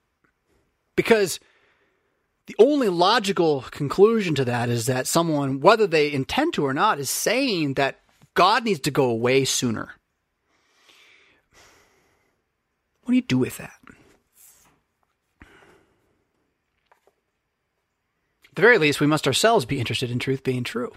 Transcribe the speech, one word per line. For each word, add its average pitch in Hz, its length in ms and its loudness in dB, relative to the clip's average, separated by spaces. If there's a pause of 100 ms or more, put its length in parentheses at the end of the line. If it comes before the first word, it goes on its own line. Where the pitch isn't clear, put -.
(960)
because 202 440 0 (1080)
the - 120 -18
only 262 300 4
logical 180 720 2 (100)
conclusion 185 640 2
to 135 100 -2
that 120 240 -2
is 117 180 -2
that 127 200 -2
someone, 143 540 -2
whether 214 260 4
they 151 240 0
intend 262 440 -4
to 151 100 -2
or 131 80 -2
not, 175 260 0
is 135 100 -8
saying 190 680 -2
that 139 260 -4 (320)
God 214 320 2
needs 196 160 -2
to 147 100 -6
go 135 140 2
away 120 400 0
sooner. 113 480 -6 (3000)
What 240 80 -4
do 247 40 2
you 254 60 2
do 127 160 -2
with 123 200 -2
that? - 160 -18 (1700)
At - 60 -20 (3000)
the 160 60 -4
very 226 160 8
least, 147 220 2
we 147 80 2
must 151 180 0
ourselves 185 400 2
be - 140 -4
interested 117 320 -4
in 123 80 -4
truth 135 240 -4
being 127 200 -4
true. 120 340 -8